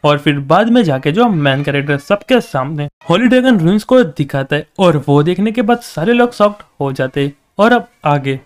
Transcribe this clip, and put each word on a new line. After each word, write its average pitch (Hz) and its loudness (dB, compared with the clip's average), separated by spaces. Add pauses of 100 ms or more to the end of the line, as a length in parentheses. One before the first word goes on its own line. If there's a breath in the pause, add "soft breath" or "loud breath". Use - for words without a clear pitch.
और 147 2
फिर 143 -2 (100)
बाद 208 2
में 240 4
जाके 143 -2
जो 233 2
मेन 143 0
कैरेक्टर 143 -2
सबके 202 -2
सामने 147 -6 (220)
होली 220 2
ड्रैगन 254 4
रूइंस 185 0
को 254 4
दिखाता 147 -4
है 151 -6 (120)
और 190 2
वो 143 4
देखने 180 -2
के 240 -2
बाद 233 0
सारे 185 -4
लोग 240 2
शॉक्ड 208 -2 (160)
हो 139 -4
जाते 135 -4
हैं। 143 -6 (260)
और 226 4
अब 240 -2 (180)
आगे 135 -2